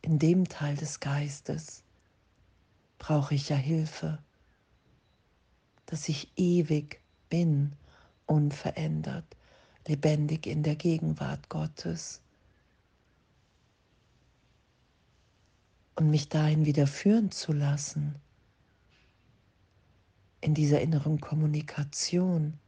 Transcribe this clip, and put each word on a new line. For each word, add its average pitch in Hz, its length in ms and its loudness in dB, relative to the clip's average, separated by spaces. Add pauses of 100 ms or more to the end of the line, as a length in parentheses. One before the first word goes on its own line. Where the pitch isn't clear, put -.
In 160 160 2
dem 175 320 4
Teil 143 260 -4
des 151 240 -8
Geistes 143 840 -6 (1120)
brauche 147 380 0
ich 139 140 -2
ja 147 60 0
Hilfe, 156 640 -2 (1700)
dass - 240 -8
ich 147 260 -6
ewig 160 640 2 (300)
bin, 151 440 2 (520)
unverändert, 156 1000 -2 (600)
lebendig 151 640 0
in 151 160 -2
der 151 120 0
Gegenwart 156 720 -2
Gottes. 160 760 -8 (3750)
Und 156 160 2
mich 151 180 2
dahin 156 380 2
wieder 147 220 4
führen 208 420 2
zu - 240 -4
lassen, 143 600 -2 (2250)
in 151 140 2
dieser 147 260 4
inneren 151 400 0
Kommunikation 151 1300 -2 (120)